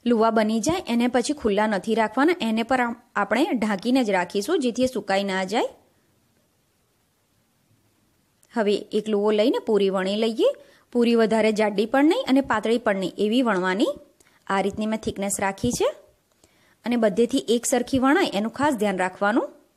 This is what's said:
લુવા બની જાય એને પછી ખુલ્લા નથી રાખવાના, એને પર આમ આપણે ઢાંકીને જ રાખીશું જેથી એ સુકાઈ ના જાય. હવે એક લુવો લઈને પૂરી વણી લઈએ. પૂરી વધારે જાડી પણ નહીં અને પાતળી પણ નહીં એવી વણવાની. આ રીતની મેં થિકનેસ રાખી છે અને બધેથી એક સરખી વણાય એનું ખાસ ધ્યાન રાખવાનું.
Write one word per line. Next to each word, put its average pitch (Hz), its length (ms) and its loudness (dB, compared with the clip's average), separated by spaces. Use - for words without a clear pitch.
લુવા 226 280 4
બની 220 280 2
જાય 349 180 0
એને 240 200 2
પછી 269 260 0
ખુલ્લા 208 280 0
નથી 214 320 -2
રાખવાના, 269 480 0
એને 226 220 0
પર 247 120 2
આમ 233 100 -2
આપણે 269 400 0
ઢાંકીને 220 460 0
જ - 100 -2
રાખીશું 202 480 -2
જેથી 247 220 0
એ - 80 0
સુકાઈ 196 340 -2
ના 190 220 -2
જાય. 302 180 -2
હવે 208 220 0
એક 214 160 -4
લુવો 202 260 0
લઈને 302 280 2
પૂરી 202 280 2
વણી 196 280 -2
લઈએ. 233 260 0
પૂરી 233 280 4
વધારે 220 380 2
જાડી 214 340 0
પણ 285 180 6
નહીં 494 180 -2
અને 269 120 4
પાતળી 226 340 0
પણ 196 180 0
નહીં - 220 -6
એવી 233 220 2
વણવાની. 190 440 0
આ 196 120 0
રીતની 214 260 -4
મેં 220 160 -6
થિકનેસ 196 380 -6
રાખી 196 340 -2
છે 453 100 2
અને 240 180 0
બધેથી 226 400 0
એક 233 160 -2
સરખી 247 340 0
વણાય 302 320 2
એનું 220 220 -4
ખાસ 277 220 0
ધ્યાન 196 240 0
રાખવાનું. 202 440 -2